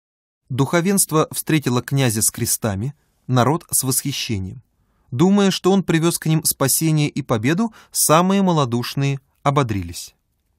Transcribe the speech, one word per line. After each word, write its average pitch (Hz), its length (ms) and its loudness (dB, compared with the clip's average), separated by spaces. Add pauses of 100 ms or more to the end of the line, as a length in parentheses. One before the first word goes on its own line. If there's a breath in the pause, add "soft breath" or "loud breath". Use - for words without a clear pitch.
(500)
Духовенство 156 800 0
встретило 139 480 0
князя 123 400 0
с - 100 0
крестами, 113 640 -4 (320)
народ 127 440 2
с - 120 -2
восхищением. 123 800 -6 (480)
Думая, 190 400 4
что 180 220 0
он 196 100 2
привёз 165 360 0
к - 80 -6
ним 156 180 2
спасение 151 640 0
и 147 140 -6
победу, 143 500 -2 (180 loud breath)
самые 185 520 2
малодушные 139 800 -2 (220)
ободрились. 110 720 -2 (440)